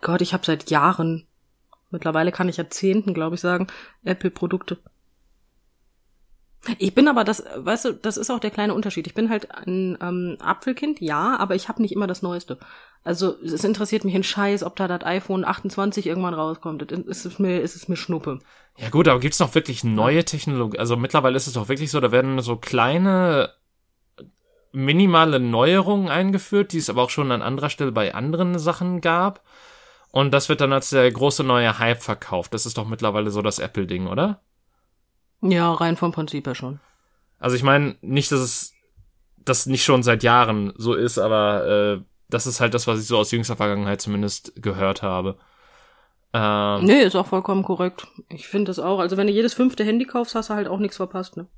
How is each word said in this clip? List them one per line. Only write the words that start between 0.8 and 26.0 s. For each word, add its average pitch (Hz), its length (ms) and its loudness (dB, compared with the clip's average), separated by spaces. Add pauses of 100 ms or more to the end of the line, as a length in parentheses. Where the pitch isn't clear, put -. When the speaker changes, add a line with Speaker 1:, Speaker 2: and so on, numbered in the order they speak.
Speaker 1:
mittlerweile 165 420 0
kann 180 160 -2
ich 170 80 -4
Jahrzehnten, 196 560 0
glaub 160 220 -4
ich, 175 60 -8
sagen, 180 260 0 (380)
Apple-Produkte. 180 720 -4 (2000)
Ich 190 160 -2
bin 285 140 6
aber 247 160 2
das, 208 180 -2 (140)
weißt 190 300 -4
du, 226 80 -2
das 214 240 -6
ist - 120 -6
auch 247 80 -4
der 214 120 -4
kleine 208 240 -2
Unterschied. 185 320 -4
Ich - 80 -16
bin 220 160 0
halt 214 200 -4
ein, 185 520 -4
ähm, 180 380 -6
Apfelkind, 262 600 -4
ja, 170 380 0
aber 190 160 -2
ich - 140 -4
hab - 120 -8
nicht 208 120 0
immer 196 140 -2
das 185 140 -6
Neueste. 175 380 -6 (440)
Also, 170 400 -2
es 165 220 -4
interessiert 208 400 0
mich 190 100 0
ein 196 80 2
Scheiß, 202 400 -2
ob 170 140 -8
da 190 100 -2
das 175 180 -2
iPhone 190 420 -2
achtundzwanzig 202 600 -4
irgendwann 175 280 -2
rauskommt. 156 560 -6
Das 175 100 -6
ist - 240 -10
es 180 140 -12
mir, 180 240 0
ist - 140 -6
es - 120 -18
mir 180 80 -2
Schnuppe. 151 440 -6 (360)
Speaker 2:
Ja 113 140 -10
gut, 156 180 6
aber 127 120 6
gibt's 147 180 -2
noch 151 160 0
wirklich 143 300 0
neue 117 340 4
Speaker 1:
Ja. 170 40 2
Speaker 2:
Technologie? 127 560 -4
Also 117 180 0
mittlerweile 131 400 2
ist 131 100 -2
es 127 80 -8
doch 107 140 -4
wirklich 139 220 -2
so, 147 100 0
da 123 120 2
werden 131 280 2
so 117 160 -2
kleine, 160 960 2 (1200)
minimale 160 680 6
Neuerungen 180 680 4